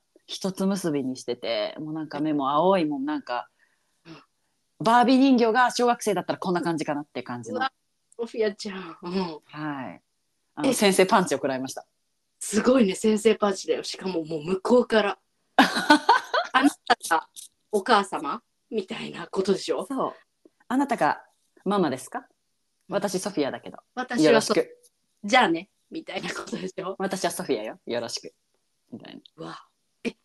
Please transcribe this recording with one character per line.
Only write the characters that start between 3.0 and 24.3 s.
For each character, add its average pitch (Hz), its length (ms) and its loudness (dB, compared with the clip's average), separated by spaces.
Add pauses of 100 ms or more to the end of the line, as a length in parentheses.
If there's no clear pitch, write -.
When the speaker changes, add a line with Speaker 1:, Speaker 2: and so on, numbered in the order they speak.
Speaker 1:
な 151 180 -4
ん 131 40 -10
か、 123 260 -6 (560)
Speaker 2:
う 160 60 -20
ん。 156 120 -20 (580)
Speaker 1:
バ 233 220 4
ー - 20 6
ビ 262 100 6
ー 254 40 6
人 262 200 6
形 226 140 4
が 240 180 4
小 247 160 0
学 240 160 0
生 208 120 0
だ 175 80 -2
っ - 40 -10
た 156 80 -4
ら - 40 -8
こ - 120 -4
ん 180 40 0
な 175 80 0
感 165 140 0
じ 143 80 -4
か 151 100 -4
な 147 80 -6
っ - 40 -14
て - 160 -10
感 123 200 -10
じ - 100 -10
の。 - 60 -4
Speaker 2:
う - 20 -2
わ、 262 120 -4 (440)
ソ 233 100 -6
フ 247 100 -12
ィ 214 100 0
ア 202 60 -2
ち 208 180 -10
ゃ 190 80 -10
ん。 165 240 -12
う 175 60 -8
ん。 175 360 -4
Speaker 1:
は 143 460 -8
い。 - 120 -20 (540)
あ - 60 -6
の、 269 60 2
Speaker 2:
え。 262 40 2
Speaker 1:
先 202 200 4
生 185 140 6
パ 202 140 4
ン 180 60 0
チ 147 80 -2
を 131 40 -4
食 143 100 -2
ら 135 60 0
い 131 60 -6
ま 131 80 -8
し - 60 -12
た。 - 120 -16 (520)
Speaker 2:
す - 240 -2
ご 254 180 6
い 214 60 6
ね、 185 80 0
先 214 240 2
生 214 160 4
パ 202 160 0
ン 190 40 -2
チ - 140 -10
だ 156 60 2
よ。 113 80 -6
し - 140 -8
か 185 120 -6
も 170 160 -4
も 160 140 -8
う 147 60 -8
向 190 160 -2
こ 247 200 6
う 240 60 0
か 220 160 2
ら。 196 160 -2 (380)
Speaker 1:
<laughs> - 0 - (960)
Speaker 2:
「あ 262 100 4
な 277 80 6
た - 460 -2
が - 120 -4 (440)
お 202 100 -2
母 202 220 4
様？」 160 380 -8 (280)
み 214 160 -6
た - 140 -10
い 76 120 -10
な 170 160 -12
こ 190 140 -4
と - 100 0
で - 60 2
し - 140 -6
ょ？ - 140 -4
Speaker 1:
そ 240 220 -4
う。 - 60 -10 (540)
「あ 247 80 -2
な 277 100 2
た 240 100 -2
が 151 260 0 (420)
マ 202 140 0
マ 170 120 2
で 127 80 -6
す - 120 -16
か？ 254 160 -10 (640)
Speaker 2:
う 180 40 -10
ん。 - 20 -8
Speaker 1:
私 196 240 -2
ソ 196 120 -6
フ 160 100 -4
ィ 139 60 0
ア 120 40 -2
だ 117 100 -10
け 92 100 -16
ど。 - 80 -20 (160)
Speaker 2:
私 247 260 -6
は 311 40 6
Speaker 1:
よ 302 80 8